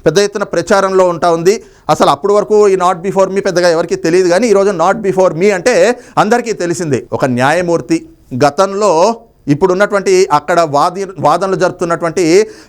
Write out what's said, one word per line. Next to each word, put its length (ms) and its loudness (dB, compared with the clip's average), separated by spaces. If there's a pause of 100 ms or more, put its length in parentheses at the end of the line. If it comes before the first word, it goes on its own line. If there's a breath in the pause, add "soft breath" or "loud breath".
పెద్ద 140 0
ఎత్తున 240 -2
ప్రచారంలో 640 0
ఉంటా 240 -2
ఉంది. 320 0 (260 loud breath)
అసలు 200 0
అప్పటి 240 0
వరకు 340 2
ఈ 80 2
"not 220 0 (100)
before 280 0
me" 60 -2
పెద్దగా 280 0
ఎవరికీ 260 0
తెలియదు, 340 0
కానీ 180 2
ఈరోజు 240 2
"not 240 0 (140)
before 320 2
me" 120 2
అంటే 460 0 (180 loud breath)
అందరికీ 340 0
తెలిసిందే. 520 -4 (100)
ఒక 120 -2
న్యాయమూర్తి 800 -2 (400)
గతంలో 680 0 (320)
ఇప్పుడున్నటువంటి 880 0
అక్కడ 260 0
వాది-, 500 -2 (100)
వాదనలు 360 0
జరుపుతున్నటువంటి, 920 0 (220 loud breath)